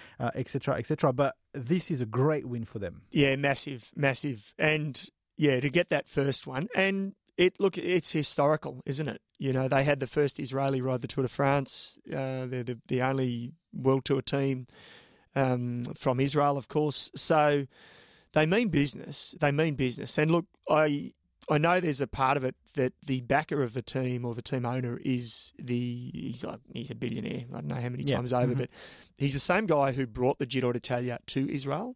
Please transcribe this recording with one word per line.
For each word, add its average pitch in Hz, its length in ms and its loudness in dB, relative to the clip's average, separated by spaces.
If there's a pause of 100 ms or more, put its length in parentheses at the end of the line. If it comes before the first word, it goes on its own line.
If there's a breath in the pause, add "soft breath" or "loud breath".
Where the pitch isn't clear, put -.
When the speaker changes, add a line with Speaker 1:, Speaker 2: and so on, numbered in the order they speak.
(200 loud breath)
Speaker 1:
uh, 120 160 -2
et - 140 -4
cetera, - 280 -2
et 113 80 -4
cetera. 147 280 2
But 135 220 0 (180)
this 147 380 -2
is 131 100 -2
a 120 40 -2
great 131 400 0
win 120 200 -6
for - 140 -10
them. 92 320 -8
Speaker 2:
Yeah, 139 260 4
massive, 139 580 -2
massive. 135 640 -2
And, 151 420 0 (360)
yeah, 139 240 4
to 143 80 2
get 175 200 2
that 147 200 0
first 139 360 0
one. 139 300 -4
And, 196 380 0 (240)
it 180 220 4
look, 190 180 2
it's 175 340 0
historical, 147 760 2
isn't 143 220 -4
it? - 140 -8 (180)
You 135 140 0
know, 131 140 2
they 135 160 4
had 143 180 2
the 131 60 -4
first 147 320 0
Israeli 135 420 -2
ride 127 200 -2
the 120 60 -6
Tour 135 160 -2
de 123 60 0
France. - 720 0 (100)
Uh, 131 380 -4
they're 123 160 -4
the, 117 240 -6
the 127 140 0
only 127 520 -2 (200)
World 131 320 2
Tour 139 160 2
team, 135 460 -2 (680 loud breath)
um, 123 500 0 (100)
from 127 240 0
Israel, 143 380 2
of 131 100 -8
course. 151 480 -2
So, 147 520 4 (680 loud breath)
they 156 120 6
mean 202 240 2
business. 143 680 0
They 147 120 4
mean 151 240 2
business. 123 420 -2
And 160 140 4
look, 170 140 2 (240)
I, 151 420 2 (380)
I 151 80 4
know 170 220 4
there's 151 220 0
a 127 60 -2
part 135 300 2
of 131 60 -2
it 127 120 -2 (200)
that 127 180 2 (120)
the 131 160 0
backer 139 420 0
of 113 100 -4
the 127 80 -4
team 123 440 -4
or 120 100 -4
the 117 60 -10
team 123 240 -4
owner 120 380 -4
is 123 540 -2
the, 123 560 -4
he's - 300 -8
like, - 160 -10 (140)
he's 123 180 -10
a 113 40 -10
billionaire. 123 560 -6
I - 40 -16
don't 147 120 -10
know 135 80 -4
how 123 140 -4
many 127 140 -8
Speaker 1:
Yeah. 139 140 2
Speaker 2:
times 123 160 -2
over, 123 180 2
Speaker 1:
Mm-hmm. 123 100 0
Speaker 2:
but 123 80 -4 (480 loud breath)
he's 139 160 0
the - 60 2
same - 260 4
guy 139 280 4
who 131 120 -2
brought 120 340 0
the 143 60 -2
Giro 123 280 0
d'Italia 123 540 -2
to 139 240 0
Israel 151 440 -4